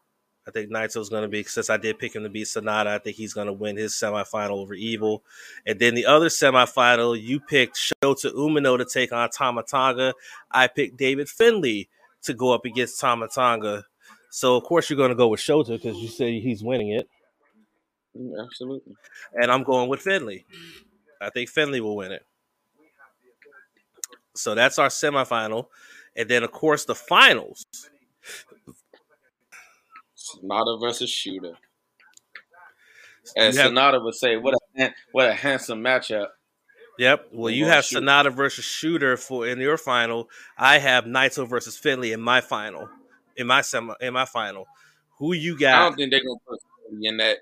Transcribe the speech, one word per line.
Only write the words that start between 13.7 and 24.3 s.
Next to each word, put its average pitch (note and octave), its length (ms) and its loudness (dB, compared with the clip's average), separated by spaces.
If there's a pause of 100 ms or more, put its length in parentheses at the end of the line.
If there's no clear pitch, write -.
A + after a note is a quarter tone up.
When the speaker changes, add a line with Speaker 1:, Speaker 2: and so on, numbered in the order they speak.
Speaker 1:
So, B2+ 260 2
of A#2 80 0
course, E3 260 0
you're C#3 80 -4
gonna B2+ 160 4
go A#2+ 140 4
with G#2+ 120 -2
Shota B2 420 0
'cause A2 140 -6
you A2 120 -10
say A#2 320 -4
he's A2 240 -4
winning A2+ 260 -2
it. A#2 180 -4 (1120)
Speaker 2:
Mm, G#2+ 240 -12
absolutely. B2+ 540 -16 (380)
Speaker 1:
And B2 160 2
I'm C3 120 2
going B2+ 260 0
with C#3 120 -4
Finlay. C#3 440 -4 (760)
I G2+ 100 -10
think B2 200 -8
Finlay C#3+ 300 -2
will G#2+ 160 -4
win G2 160 -8
it. - 120 -14 (2000)